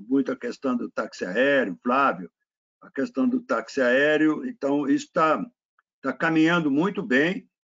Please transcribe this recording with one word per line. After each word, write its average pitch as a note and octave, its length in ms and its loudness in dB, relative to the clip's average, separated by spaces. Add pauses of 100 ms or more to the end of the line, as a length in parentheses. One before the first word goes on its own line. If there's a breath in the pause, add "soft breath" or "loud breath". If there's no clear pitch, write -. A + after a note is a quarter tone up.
muito C3 240 0
a C3 60 -6
questão A#2+ 400 -4
do A2+ 120 -8
táxi - 360 -8
aéreo, B2 580 0
Flávio, B2 480 0 (500)
a - 80 -20
questão C3 380 -2
do B2 140 0
táxi A#2+ 400 -4
aéreo, D3 680 2
então C#3 400 -2
isso C#3+ 240 0
tá, D#3 340 0 (560)
tá C3+ 120 -4
caminhando E3 580 2
muito F#3 320 0
bem C#3+ 460 0 (180)